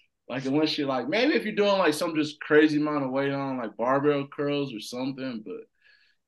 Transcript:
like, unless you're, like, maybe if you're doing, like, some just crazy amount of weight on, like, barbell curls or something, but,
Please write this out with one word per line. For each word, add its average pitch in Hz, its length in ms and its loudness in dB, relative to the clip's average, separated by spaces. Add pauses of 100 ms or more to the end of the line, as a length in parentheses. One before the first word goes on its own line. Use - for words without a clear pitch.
(280)
like, 131 160 -6
unless 147 340 2
you're, 139 100 -2
like, 127 200 -2
maybe 254 260 2
if 226 100 0
you're 208 100 -4
doing, 202 240 2
like, 170 160 4
some 170 200 -2
just 151 260 -4
crazy 151 380 6
amount 151 260 0
of 131 60 -4
weight 139 220 -2
on, 135 260 -4
like, 113 180 -8
barbell 139 520 2
curls 143 460 -4
or 104 60 -10
something, 127 640 -8
but, 90 180 -12 (640)